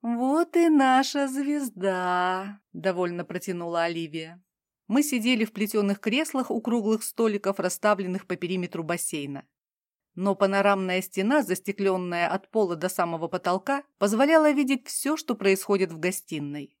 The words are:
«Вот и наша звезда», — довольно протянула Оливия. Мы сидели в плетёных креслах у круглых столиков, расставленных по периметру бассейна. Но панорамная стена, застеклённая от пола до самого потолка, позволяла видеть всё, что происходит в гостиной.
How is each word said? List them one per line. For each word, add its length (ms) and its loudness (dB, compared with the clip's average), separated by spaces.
«Вот 540 0
и 140 6
наша 580 4
звезда», — 1300 -2
довольно 520 -4
протянула 580 -4
Оливия. 580 -6
Мы 140 2
сидели 420 2
в 80 -8
плетёных 480 0
креслах 500 -2
у 120 -2
круглых 400 0
столиков, 580 -2
расставленных 640 0
по 100 -6
периметру 460 -4
бассейна. 640 -6
Но 200 0
панорамная 680 2
стена, 400 0
застеклённая 840 -2
от 240 -4
пола 240 2
до 140 -4
самого 400 -2
потолка, 560 -2
позволяла 520 4
видеть 380 0
всё, 300 -4
что 160 -4
происходит 580 0
в 60 -12
гостиной. 800 -6